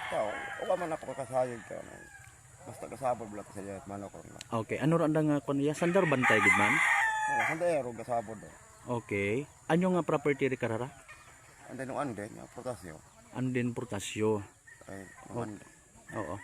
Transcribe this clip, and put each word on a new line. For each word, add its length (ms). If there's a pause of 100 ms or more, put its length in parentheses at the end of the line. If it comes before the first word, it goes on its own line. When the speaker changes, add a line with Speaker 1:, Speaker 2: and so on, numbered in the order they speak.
Speaker 1:
Ikaw, 160 (400)
wala 100
man 160
ako 220
kakasayod 500
ka. 140 (840)
Basta 240
kasabod 400
wala 160
ka 80
sa 80
iyo 160
at 100
manok 280
ron 120
na. 140 (160)
Speaker 2:
Okay. 240
Ano 160
ra 80
andang, 260
ah, 100
kwan 200
iya? 140
Sandar 320
bantay 340
gid 160
man? 160
Speaker 1:
Oo, 760
sandar 220 (140)
ro 100
kasabod, 480
oh. 140 (440)
Speaker 2:
Okay. 460 (240)
Anyo 240
nga 100
property 460
ri 80
karara? 320 (800)
Speaker 1:
Ande 160
nung 160
ande, 260
nga 240
portasyo. 460 (380)
Speaker 2:
Anden 380
portasyo. 680 (460)
Speaker 1:
Ay, 180 (260)
Speaker 2:
Oh. 140
Speaker 1:
ande. 160 (540)
Speaker 2:
Oo. 300